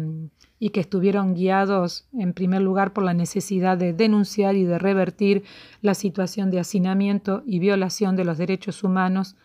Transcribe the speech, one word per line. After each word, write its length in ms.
y 140
que 80
estuvieron 560
guiados, 760
en 220
primer 280
lugar, 300
por 120
la 100
necesidad 640
de 160
denunciar 600
y 80
de 160
revertir 640
la 120
situación 580
de 80
hacinamiento 840
y 140
violación 560
de 100
los 120
derechos 460
humanos 600